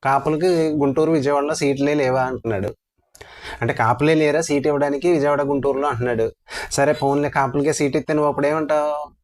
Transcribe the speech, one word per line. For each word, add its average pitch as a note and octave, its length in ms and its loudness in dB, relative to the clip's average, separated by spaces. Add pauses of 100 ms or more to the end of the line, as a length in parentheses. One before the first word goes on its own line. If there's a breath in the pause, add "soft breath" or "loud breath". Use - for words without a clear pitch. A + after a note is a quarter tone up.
కాపులకి D3+ 440 0 (220)
గుంటూరు, D3+ 420 0
విజయవాడలో C#3+ 440 0
సీట్లే C#3+ 380 0
లేవా C3 280 0
అంటున్నాడు. A#2 540 -4 (880 loud breath)
అంటే, A#2 120 -2
కాపులే B2 400 2
లేరా D#3 280 2
సీట్ D3 260 0
ఇవ్వడానికి C#3+ 440 0
విజయవాడ, C#3+ 300 2
గుంటూరులో C#3 460 0
అంటున్నాడు. A#2 440 -2 (400 loud breath)
సరే C#3+ 220 2
పోన్లే, C#3+ 360 0
కాపులకే C#3+ 440 0
సీట్ C#3+ 240 0
ఇస్తే D3+ 160 -2
నువ్వు D3+ 160 2
అప్పుడు C#3+ 180 -2
ఏమంటావు? D3+ 640 -2 (120)